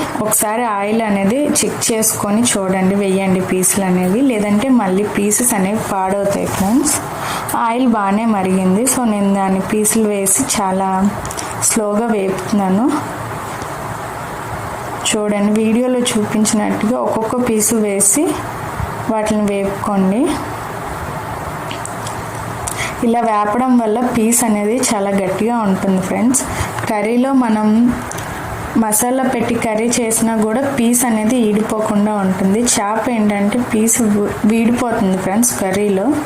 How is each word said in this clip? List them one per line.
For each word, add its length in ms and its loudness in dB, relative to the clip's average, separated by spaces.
ఒకసారి 380 0
ఆయిల్ 320 0
అనేది 300 2
చెక్ 180 -2
చేసుకొని 520 0
చూడండి, 500 2
వేయండి 380 2
పీసులు 380 0
అనేవి, 320 2
లేదంటే 380 2
మళ్ళీ 240 0
పీసెస్ 420 0
అనేవి 240 0
పాడవుతాయి 640 0
ఫ్రెండ్స్. 380 2
ఆయిల్ 200 0
బాగానే 280 0
మరిగింది, 480 2
so 80 -2
నేను 260 0
దాన్ని 320 0
పీసులు 440 0
వేసి 300 0
చాలా 320 0
స్లోగా 460 0
వేపుతున్నాను. 720 0
చూడండి 420 2
వీడియోలో 400 2
చూపించినట్టుగా 920 0
ఒక్కొక్క 300 -2
పీసు 280 2
వేసి 360 2
వాటిని 400 0
వేపుకోండి. 680 0
ఇలా 220 2
వేపడం 520 2
వల్ల 180 2
పీస్ 320 2
అనేది 300 0
చాలా 220 0
గట్టిగా 360 0
ఉంటుంది 400 2
ఫ్రెండ్స్. 340 2
కర్రీలో 420 2
మనం 240 2
మసాలా 420 0
పెట్టి 200 0
కర్రీ 220 0
చేసినా 360 0
కూడా 160 0
పీస్ 300 2
అనేది 280 2
ఈడిపోకుండా 640 0
ఉంటుంది. 360 2
చేప 300 0
ఏంటంటే 420 2
పీస్ 260 2
వీ-, 180 0
వీడిపోతుంది 720 2
ఫ్రెండ్స్ 280 2
కర్రీలో. 440 2